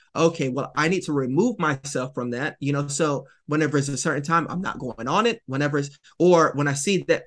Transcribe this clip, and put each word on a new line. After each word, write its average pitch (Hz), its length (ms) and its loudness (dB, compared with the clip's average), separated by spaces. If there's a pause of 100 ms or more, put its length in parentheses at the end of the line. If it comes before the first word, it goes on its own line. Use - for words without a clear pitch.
(160)
okay, 160 340 2
well, 127 260 -4
I 151 120 2
need 180 160 0
to 156 100 -4
remove 143 460 2
myself 139 560 -2
from 123 160 -4
that, 131 280 -6
you 143 140 -2
know? 143 140 -2
So 143 400 -2 (180)
whenever 147 320 0
it's 139 100 2
a 139 100 -4
certain 147 260 -2
time, 165 260 0
I'm 175 120 -6
not - 180 -8
going 117 280 -8
on 190 200 2
it. 226 180 -2
Whenever 143 320 -2
it's, 143 140 -4 (260)
or 165 380 6
when 143 120 0
I 139 60 0
see 180 340 0
that, - 200 2